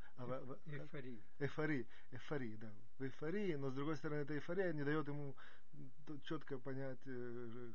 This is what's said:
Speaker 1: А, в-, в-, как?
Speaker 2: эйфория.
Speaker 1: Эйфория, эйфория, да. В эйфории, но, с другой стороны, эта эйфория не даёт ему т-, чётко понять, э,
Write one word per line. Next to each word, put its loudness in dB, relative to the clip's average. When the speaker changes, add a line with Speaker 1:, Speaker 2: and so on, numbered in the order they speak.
Speaker 1:
А, 0
в-, 0
в-, -2
как? -2
Speaker 2:
эйфория. -2
Speaker 1:
Эйфория, 2
эйфория, 0
да. 0
В 0
эйфории, 2
но, 2
с 2
другой 2
стороны, 0
эта 2
эйфория 2
не 2
даёт 2
ему 0
т-, -2
чётко 0
понять, 0
э, -2